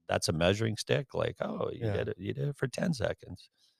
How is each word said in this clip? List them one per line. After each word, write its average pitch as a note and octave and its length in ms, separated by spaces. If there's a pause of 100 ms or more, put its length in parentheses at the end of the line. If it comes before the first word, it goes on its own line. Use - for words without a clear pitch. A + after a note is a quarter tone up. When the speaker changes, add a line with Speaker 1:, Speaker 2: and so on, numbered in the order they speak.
Speaker 1:
That's F#2+ 200
a F2+ 40
measuring G2+ 440
stick, - 380
like, E2 260
"Oh, - 320
you A2+ 160
Speaker 2:
Yeah. G#2 100
Speaker 1:
did A2+ 100
it, - 100
you G2+ 140
did C#3 160
it C#3+ 80
for C3+ 100
ten E3+ 260
seconds." - 560 (300)